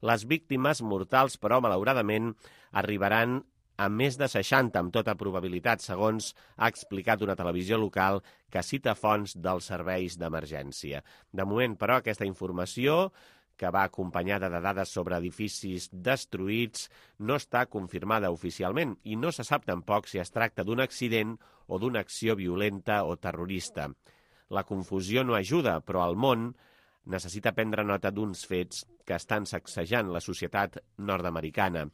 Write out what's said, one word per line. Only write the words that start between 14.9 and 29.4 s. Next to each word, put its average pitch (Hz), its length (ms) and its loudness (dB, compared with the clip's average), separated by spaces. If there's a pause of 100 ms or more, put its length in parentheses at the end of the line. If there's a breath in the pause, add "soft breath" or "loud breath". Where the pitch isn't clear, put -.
edificis 92 720 -6
destruïts, 110 920 -2 (340 soft breath)
no 117 160 0
està 123 320 0
confirmada 95 640 0
oficialment 92 640 -2 (100)
i 110 160 -4
no 160 160 0
se 127 80 -6
sap - 240 0
tampoc 101 400 0
si 98 100 -4
es 87 140 -6
tracta 113 320 -2
d'un 113 160 -2
accident 113 540 0 (340 soft breath)
o 92 100 -2
d'una 117 220 0
acció 110 340 -2
violenta 98 680 0
o 85 160 -2
terrorista. 87 680 -6 (580 soft breath)
La 98 160 -2
confusió 95 580 0
no 123 140 2
ajuda, 104 480 2
però 90 240 0
el 87 80 0
món 117 300 4 (580 soft breath)
necessita 95 480 -2
prendre 107 320 0
nota 98 260 0
d'uns 101 380 -4
fets 90 320 -2 (260)
que 95 140 -2
estan 107 260 -2